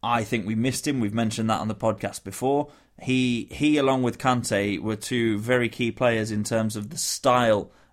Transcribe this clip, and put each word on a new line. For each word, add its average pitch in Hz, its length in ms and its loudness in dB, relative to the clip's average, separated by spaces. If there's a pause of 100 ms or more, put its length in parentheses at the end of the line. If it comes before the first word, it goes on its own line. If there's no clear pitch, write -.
I 117 180 2
think 110 240 -2
we 107 80 -2
missed 127 320 0
him. 147 140 0
We've 104 140 -2
mentioned 113 360 0
that 98 100 0
on 92 60 -4
the 107 80 -4
podcast 107 480 -4
before. 139 480 -2 (300)
He, 127 500 0
he, 151 260 2
along 135 280 2
with 117 140 -2
Kante, 107 600 0
were 110 160 -4
two 113 440 -2
very 120 300 0
key 117 220 -2
players 113 400 0
in 107 140 -2
terms 110 320 -2
of 104 140 -8
the 160 60 -12
style 120 760 2 (200)